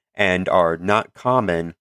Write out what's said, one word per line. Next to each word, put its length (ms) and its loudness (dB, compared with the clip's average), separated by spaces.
and 340 0
are 300 2
not 360 -2
common 680 -2